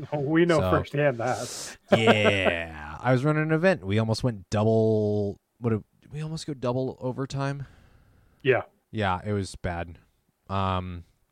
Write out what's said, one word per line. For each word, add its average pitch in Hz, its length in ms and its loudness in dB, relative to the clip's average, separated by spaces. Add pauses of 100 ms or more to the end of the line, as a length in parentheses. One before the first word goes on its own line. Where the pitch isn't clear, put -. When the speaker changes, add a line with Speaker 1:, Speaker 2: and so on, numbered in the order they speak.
Speaker 1:
<laughs> 135 100 -10
We 151 320 2
know 170 160 4
Speaker 2:
So, 92 100 2
Speaker 1:
firsthand 139 480 2
that. 117 680 -6
<laughs> - 120 4
Speaker 2:
yeah. 87 1040 2
I 127 120 2
was 127 120 2
running 151 200 0
an 160 80 0
event. 160 340 2
We 101 140 2
almost 110 240 0
went 110 260 -4
double. 107 880 2 (220)
What 120 100 -2
did 107 140 -2 (260)
we 151 120 -12
almost 156 260 -8
go 151 60 -6
double 123 460 -4
overtime? 139 640 -6 (760)
Speaker 1:
Yeah. 120 200 4 (280)
Speaker 2:
Yeah, 98 340 0
it 104 80 -4
was 98 240 -4
bad. 85 420 -8 (500)
Um, 92 560 -2 (280)